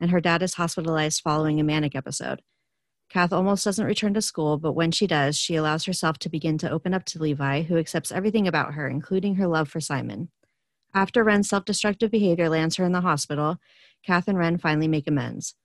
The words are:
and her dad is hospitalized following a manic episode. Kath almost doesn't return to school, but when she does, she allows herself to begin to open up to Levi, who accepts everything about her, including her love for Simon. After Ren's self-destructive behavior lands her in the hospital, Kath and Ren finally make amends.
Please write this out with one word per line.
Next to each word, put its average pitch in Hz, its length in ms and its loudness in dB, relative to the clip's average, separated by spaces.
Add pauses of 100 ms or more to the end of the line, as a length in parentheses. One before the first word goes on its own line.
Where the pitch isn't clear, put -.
and 175 100 0
her 180 100 4
dad 170 220 2
is 185 120 -2
hospitalized 160 680 -2
following 151 380 2
a 151 40 2
manic 151 300 0
episode. 135 480 -8 (680)
Kath 180 240 0
almost 190 320 0
doesn't 202 220 0
return 202 280 0
to 220 80 0
school, 151 360 -2
but 156 140 -2
when 165 180 2
she 196 160 0
does, 147 320 2
she - 160 -2
allows 156 300 0
herself 165 340 -2
to 165 120 -8
begin 156 280 -2
to 175 120 -2
open 170 240 -2
up 185 100 -2
to - 160 -10
Levi, 143 420 0
who 165 140 0
accepts 160 340 -2
everything 202 380 0
about 151 260 -2
her, 147 140 -6
including 190 480 -2
her 190 100 2
love 160 220 0
for 160 120 -6
Simon. 131 500 -6 (640)
After 196 280 2
Ren's 208 260 4
self-destructive 202 600 0
behavior 175 380 4
lands 160 280 2
her 185 80 0
in 175 80 2
the 180 100 2
hospital, 151 560 0 (460)
Kath 175 240 2
and 196 80 2
Ren 170 220 2
finally 156 300 2
make 156 180 0
amends. 127 480 -2 (100)